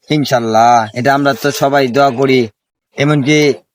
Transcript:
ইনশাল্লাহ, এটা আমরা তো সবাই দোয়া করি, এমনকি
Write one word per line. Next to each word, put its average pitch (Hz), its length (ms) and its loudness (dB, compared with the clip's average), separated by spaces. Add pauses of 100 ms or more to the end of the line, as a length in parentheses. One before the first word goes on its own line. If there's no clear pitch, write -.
(100)
ইনশাল্লাহ, 117 880 0
এটা 139 160 0
আমরা 139 200 0
তো 143 160 -4
সবাই 139 380 0
দোয়া 139 220 0
করি, 127 380 0 (480)
এমনকি 147 580 0 (200)